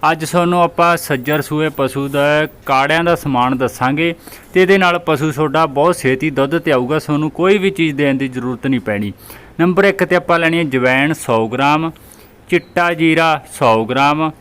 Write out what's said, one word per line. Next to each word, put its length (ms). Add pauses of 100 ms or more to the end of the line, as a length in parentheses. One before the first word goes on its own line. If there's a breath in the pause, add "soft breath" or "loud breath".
(120)
ਅੱਜ 140
ਤੁਹਾਨੂੰ 360
ਆਪਾਂ 360
ਸੱਜਰ 440
ਸੂਏ 280
ਪਸ਼ੂ 380
ਦਾ 400 (180)
ਕਾੜਿਆਂ 380
ਦਾ 120
ਸਮਾਨ 420
ਦੱਸਾਂਗੇ 560 (400 loud breath)
ਤੇ 80
ਇਹਦੇ 160
ਨਾਲ 220
ਪਸ਼ੂ 320
ਤੁਹਾਡਾ 340
ਬਹੁਤ 320
ਛੇਤੀ 320
ਦੁੱਧ 280
ਤੇ 140
ਆਊਗਾ, 280
ਤੁਹਾਨੂੰ 320
ਕੋਈ 260
ਵੀ 120
ਚੀਜ਼ 260
ਦੇਣ 220
ਦੀ 100
ਜ਼ਰੂਰਤ 400
ਨਹੀਂ 120
ਪੈਣੀ। 340 (460 loud breath)
ਨੰਬਰ 240
ਇੱਕ 200
'ਤੇ 120
ਆਪਾਂ 240
ਲੈਣੀ 180
ਹੈ 60
ਜਵੈਣ 500
ਸੌ 340
ਗ੍ਰਾਮ, 440 (580 loud breath)
ਚਿੱਟਾ 440
ਜੀਰਾ 480 (180)
ਸੌ 260
ਗ੍ਰਾਮ 560